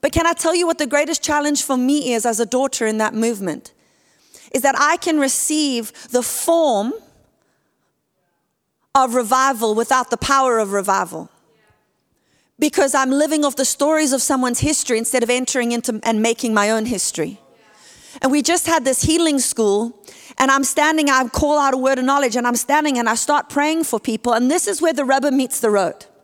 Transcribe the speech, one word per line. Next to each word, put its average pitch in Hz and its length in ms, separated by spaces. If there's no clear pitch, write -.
But 294 120
can 330 120
I 339 80
tell 339 220
you 349 100
what 330 140
the 302 80
greatest 294 340
challenge 294 400
for 262 160
me 254 340
is 233 140
as 226 140
a 233 80
daughter 254 400
in 220 100
that 214 160
movement? 214 580
Is 247 120
that 269 160
I 302 180
can 311 220
receive 269 760
the 247 140
form 277 680
of 262 180
revival 240 640
without 233 340
the 226 80
power 262 400
of 208 160
revival. 190 560
Because 302 380
I'm 262 160
living 294 340
off 277 100
the 269 80
stories 302 480
of 262 120
someone's 254 380
history 285 360
instead 233 240
of 233 80
entering 247 420
into 233 300
and 220 220
making 226 320
my 208 160
own 220 160
history. 175 520
And 262 80
we 294 100
just 330 240
had 320 180
this 254 200
healing 311 340
school, 226 680
and 269 100
I'm 269 140
standing, 311 440
I 262 200
call 302 320
out 269 160
a - 20
word 262 220
of 254 60
knowledge, 269 300
and 240 120
I'm 240 80
standing 285 420
and 233 100
I 220 60
start 294 340
praying 311 360
for - 160
people, 233 340
and 240 160
this 339 180
is 381 140
where 320 120
the 269 120
rubber 269 240
meets 262 300
the 226 100
road. 196 380